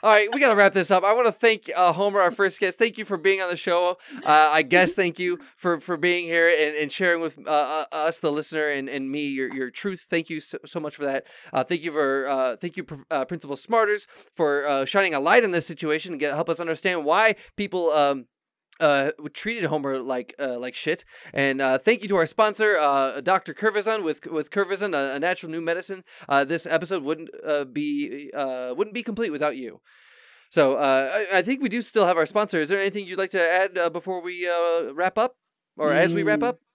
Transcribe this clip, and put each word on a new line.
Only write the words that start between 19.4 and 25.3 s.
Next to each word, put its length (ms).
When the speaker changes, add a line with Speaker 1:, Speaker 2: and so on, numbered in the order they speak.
Speaker 1:
Homer 360
like, 380
uh, 220
like 160
shit. 300
And, 280
uh, 160
thank 240
you 80
to 80
our 80
sponsor, 520
uh, 440
Doctor 320
Curvizon 500
with, 240
with 240
Curvizon, 420
a, 220
a 40
natural 300